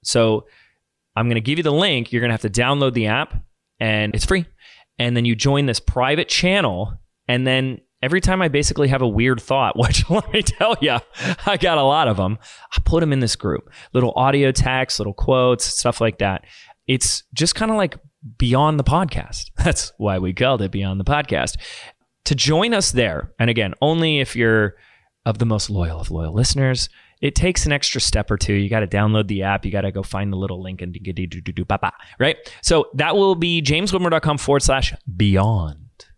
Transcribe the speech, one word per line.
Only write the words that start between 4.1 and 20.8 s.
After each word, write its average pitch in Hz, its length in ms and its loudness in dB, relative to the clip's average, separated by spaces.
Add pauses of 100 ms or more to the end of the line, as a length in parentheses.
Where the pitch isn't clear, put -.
it's 107 100 0
free. 185 200 0 (520)
And 120 200 0
then 120 80 2
you 117 100 2
join 139 300 2
this 117 140 -2
private 139 500 0
channel, 131 720 0 (280)
and 127 180 0
then 131 360 -2 (200)
every 165 200 0
time 190 200 2
I 175 60 2
basically 143 400 0
have 131 140 2
a 127 60 2
weird 117 340 2
thought, 131 380 0
<laughs> - 0 -
which - 300 2
let 196 220 0
me 208 100 0
tell 220 400 0
ya, 131 180 0 (460)
I 202 120 0
got 170 200 2
a 143 60 2
lot 143 240 4
of 104 120 0
'em, 98 180 -2 (340)
I - 140 0
put 165 180 4
'em 151 80 0
in 135 80 2
this 117 160 0
group. - 340 -4 (220)
Little 123 240 2
audio 135 360 2
text, 131 480 0
little 101 140 -4
quotes, 127 520 2
stuff - 340 -2
like 113 200 0
that. 98 260 -2 (420)
It's - 360 0 (100)
just 160 200 0
kinda, 220 220 0
like, 190 220 0 (400)
beyond 143 420 2
the 135 40 0
podcast. - 680 -2
<laughs> - 40 -12
That's - 400 0
why 98 220 0
we 92 140 -2
called 123 280 0
it 95 100 -2
Beyond 98 280 -4